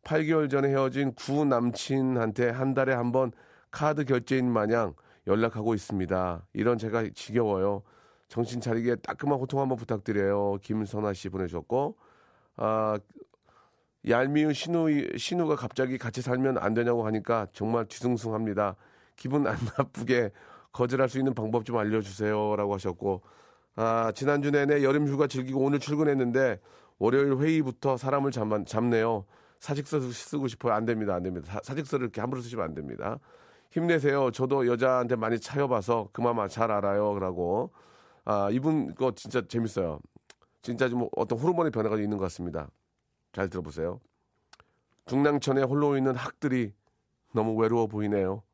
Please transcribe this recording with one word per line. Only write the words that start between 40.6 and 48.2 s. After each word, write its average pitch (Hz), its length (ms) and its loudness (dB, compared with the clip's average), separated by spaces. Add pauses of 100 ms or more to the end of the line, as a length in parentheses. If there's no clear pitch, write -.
진짜 123 260 0
좀 120 200 0 (100)
어떤 117 220 0
호르몬의 165 320 2
변화가 110 260 0
있는 104 200 0
것 95 80 0
같습니다. 82 440 -6 (640)
잘 95 160 -2
들어보세요. 85 500 -6 (1080)
"중랑천에 139 560 2
홀로 143 340 2
있는 131 180 2
학들이 123 580 -2 (600)
너무 110 220 0
외로워 113 320 2
보이네요. 104 560 -2 (100)